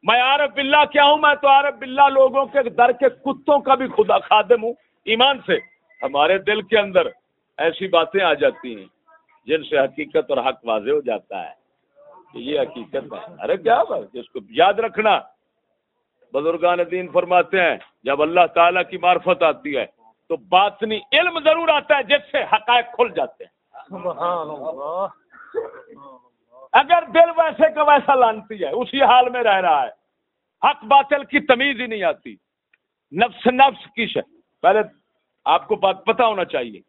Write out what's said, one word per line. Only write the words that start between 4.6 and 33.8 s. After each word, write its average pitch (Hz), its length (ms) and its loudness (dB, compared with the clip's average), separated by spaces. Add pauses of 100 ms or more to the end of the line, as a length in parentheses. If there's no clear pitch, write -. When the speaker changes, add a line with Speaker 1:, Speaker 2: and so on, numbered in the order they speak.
Speaker 1:
ہوں 233 100 -6 (320)
ایمان 247 420 0
سے۔ 170 100 0 (460)
ہمارے 147 340 0
دل 208 240 -4
کے 208 180 0
اندر 185 220 0 (560)
ایسی 165 300 -4
باتیں 170 360 0
آ 165 100 2
جاتی 127 420 -4
ہیں 95 100 -20 (600)
جن 151 180 -4
سے 151 140 -4
حقیقت 147 540 -2
اور 135 60 0
حق 120 280 -4
واضح 110 240 -4
ہو 147 120 -2
جاتا 98 480 -10
ہے - 40 -20 (760)
کہ 120 60 -20
یہ 139 220 -6
حقیقت 120 540 -8
ہے۔ 92 300 -16
ارے 160 140 -4
کیا 220 260 0
بات، 131 300 -8
جس 120 160 -16
کو 127 100 -14 (100)
یاد 165 240 2
رکھنا، 214 460 -2 (1120)
بزرگان 170 460 -2 (120)
دین 180 200 -8
فرماتے 180 500 2
ہیں 147 160 0 (260)
جب 139 180 -2
اللہ 170 240 4 (100)
تعالیٰ 175 340 4
کی 185 80 -12
معرفت 175 460 0
آتی 143 340 -2
ہے 107 80 -4 (440)
تو 160 80 -4
باطنی 202 640 -2 (120)
علم 339 320 0
ضرور 320 240 0
آتا 294 300 0
ہے 269 60 -4
جس 277 280 -2
سے - 120 -4
حقائق 233 500 0
کھل 233 220 -2
جاتے 139 280 -8
ہیں۔ - 80 -20 (380)
Speaker 2:
سبحان 170 600 -6
اللہ۔ 156 580 -10 (1600)
Speaker 1:
اگر 320 320 2 (100)
دل 339 240 6
ویسے 320 360 0
کا 302 100 -2
ویسا 294 320 4
لانتی 220 480 -2
ہے، 139 60 -6
اسی 247 320 -4
حال 247 280 6
میں 240 140 -6
رہ 196 180 2
رہا 156 220 2
ہے، 113 80 -8 (720)
حق 285 200 0
باطل 277 400 2
کی 277 160 -2
تمیز 262 400 0
ہی 247 80 -8
نہیں 214 160 -8
آتی، 139 320 -6 (760)
نفس 214 360 -2
نفس 254 460 0